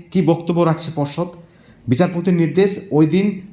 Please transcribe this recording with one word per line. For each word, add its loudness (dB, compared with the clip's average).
কী 2
বক্তব্য 0
রাখছে 0
পর্ষদ। -4
বিচারপতির 0
নির্দেশ, 2
ওই 4
দিন 0